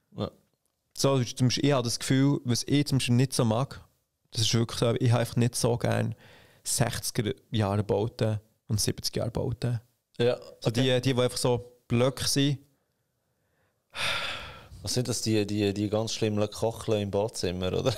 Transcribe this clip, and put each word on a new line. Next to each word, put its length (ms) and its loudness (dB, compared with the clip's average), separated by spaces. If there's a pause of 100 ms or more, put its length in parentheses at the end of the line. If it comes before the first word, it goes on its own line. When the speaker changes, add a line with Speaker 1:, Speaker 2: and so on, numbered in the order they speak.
(160)
Speaker 1:
Ja. 140 -4 (640)
Speaker 2:
So, 280 2
zum 240 0
Beispiel, 180 0
ich 60 4
habe 100 2
das 160 -4
Gefühl, 460 2
was 220 0
ich 200 2
zum 120 2
Beispiel 180 2
nicht 160 2
so 120 2
mag, 360 0 (500)
das 120 -2
ist 120 2
wirklich 240 0
so, 160 2
ich 160 2
habe 100 4
einfach 160 -4
nicht 200 2
so 200 2
gern 380 -2 (480)
sechziger 720 -2 (180)
Jahre 340 2
Bauten 540 0 (300)
und 120 0
siebziger 420 -2
Jahre 100 -4
Bauten. 480 -4 (380)
Speaker 1:
Ja, 180 2 (240)
Speaker 2:
So 100 -2
Speaker 1:
okay. 300 2
Speaker 2:
die, 80 -
die, 60 2
die 80 2
einfach 160 0
so 340 0 (160)
Blöcke 400 0
sind. 300 2 (2250)
Speaker 1:
Was 120 -4
sind 140 0
das, 140 -4
die, 240 2
die, 260 2
die 160 -2
ganz 240 -2
schlimmen 380 0
Kacheln 520 -2
im 80 -4
Badzimmer, 640 -2
oder? 260 0